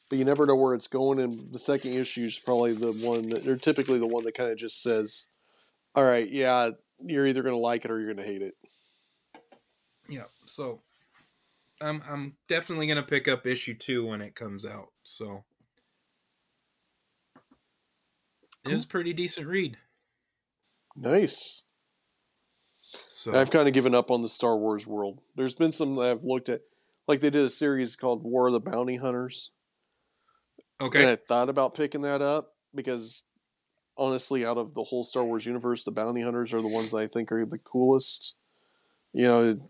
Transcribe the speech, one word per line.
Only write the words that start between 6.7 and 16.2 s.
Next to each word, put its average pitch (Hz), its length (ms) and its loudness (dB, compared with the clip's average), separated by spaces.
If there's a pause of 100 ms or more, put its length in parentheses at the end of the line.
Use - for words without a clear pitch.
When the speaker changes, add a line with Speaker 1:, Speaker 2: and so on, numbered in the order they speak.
Speaker 1:
you're 139 260 0
either 131 180 2
gonna 123 140 -2
like 117 280 -2
it 113 60 -6
or 113 80 -4
you're 107 140 -6
gonna 98 140 -10
hate 98 140 -6
it." 95 140 -8 (1500)
Speaker 2:
Yeah, 131 180 -12 (200)
so 127 380 -10 (1000)
I'm, 151 260 -6
I'm 143 300 -10 (100)
definitely 165 380 -2
gonna 151 160 2
pick 139 260 -2
up 127 200 0
issue 123 260 -4
two 120 320 -4
when 107 160 -6
it 104 140 -14
comes 101 300 -12
out, 104 280 -14 (100)
so. 101 420 -14 (3250)